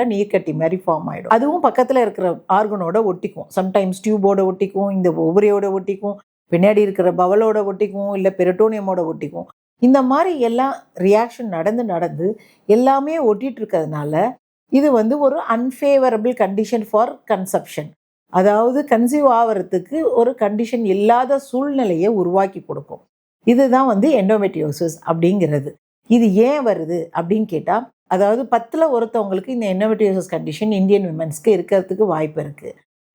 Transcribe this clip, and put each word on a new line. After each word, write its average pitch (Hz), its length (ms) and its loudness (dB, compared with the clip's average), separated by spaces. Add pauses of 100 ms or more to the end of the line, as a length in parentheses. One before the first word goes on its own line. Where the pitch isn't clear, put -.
நீர்க்கட்டி 202 480 -2
மாதிரி 160 240 -2
ஃபார்ம் 165 320 -4
ஆயிடும். - 240 -2
அதுவும் 294 300 2
பக்கத்துல 254 380 2
இருக்கிற 196 260 -2 (220)
ஆர்கனோட 196 560 0
ஒட்டிக்கும், 185 500 -6
சம்டைம்ஸ் 190 480 -2
டியூபோட 196 420 2
ஒட்டிக்கும், 190 460 -2
இந்த 185 260 0
ஓவரியோட 202 540 2
ஒட்டிக்கும், 196 460 -6 (340)
பின்னாடி 202 300 4
இருக்கிற 190 300 0
பவலோட 208 540 2
ஒட்டிக்கும், 202 500 -4
இல்ல 190 140 0
பெரிட்டோனியமோட 190 760 0
ஒட்டிக்கும். 160 420 -10 (340)
இந்த 262 200 6
மாதிரி 285 380 2
எல்லாம் 247 360 0 (240)
ரியாக்ஷன் 220 500 2
நடந்து 190 360 -2
நடந்து 170 420 -4 (420)
எல்லாமே 269 520 2
ஒட்டிட்டு 220 400 -2
இருக்கிறதுனால 156 520 -4 (580)
இது 277 200 4
வந்து 226 280 2
ஒரு 285 180 2 (100)
unfavorable 247 840 0
condition 208 500 -2
for 214 220 0 (200)
conception. 190 600 -4 (480)
அதாவது 214 500 2
கன்சீவ் 269 480 2
ஆவறதுக்கு 214 680 0 (160)
ஒரு 233 220 2
கண்டிஷன் 226 500 -2
இல்லாத 233 540 2
சூழ்நிலையை 247 720 -2
உருவாக்கி 190 500 0
கொடுக்கும். - 420 -14 (440)
இதுதான் 254 400 4
வந்து 220 280 2
endometriosis 185 800 0 (100)
அப்படிங்கிறது. 165 640 0 (400)
இது 233 160 4 (160)
ஏன் 269 240 0
வருது 170 340 -2 (120)
அப்படின்னு 190 360 -2
கேட்டா, 165 300 -2 (300)
அதாவது 262 400 2
பத்துல 240 420 -2
ஒருத்தவங்களுக்கு 226 600 -2
இந்த 240 180 -4
endometriosis 190 600 0
கண்டிஷன் 160 460 -4
இந்தியன் 196 340 2
விமென்ஸ்க்கு 160 440 -2
இருக்கிறதுக்கு 190 540 0
வாய்ப்பு 156 360 -2
இருக்கு. 143 280 -14 (460)